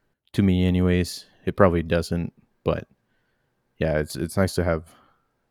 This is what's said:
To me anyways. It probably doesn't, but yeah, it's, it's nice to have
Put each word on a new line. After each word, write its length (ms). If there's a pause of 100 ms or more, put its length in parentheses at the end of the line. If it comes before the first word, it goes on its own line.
(340)
To 100
me 220
anyways. 600 (200)
It 100
probably 260
doesn't, 520 (300)
but 240 (880)
yeah, 200
it's, 180
it's 220
nice 180
to 80
have 200 (680)